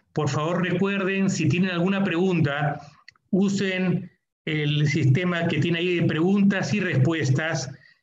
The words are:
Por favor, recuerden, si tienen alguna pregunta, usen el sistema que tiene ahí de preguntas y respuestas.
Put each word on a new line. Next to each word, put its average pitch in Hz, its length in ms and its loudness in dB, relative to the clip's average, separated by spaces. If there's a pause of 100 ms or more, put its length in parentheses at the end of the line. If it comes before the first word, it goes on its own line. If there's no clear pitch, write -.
(140)
Por 151 160 0
favor, 165 320 -2
recuerden, 190 720 0
si 151 180 0
tienen 185 220 2
alguna 190 320 0
pregunta, 160 760 0 (520)
usen 185 800 0 (340)
el 151 420 0
sistema 170 600 2
que 160 120 -2
tiene 170 200 0
ahí 175 200 0
de 160 60 0
preguntas 190 680 2
y 208 40 0
respuestas. 160 920 0 (320)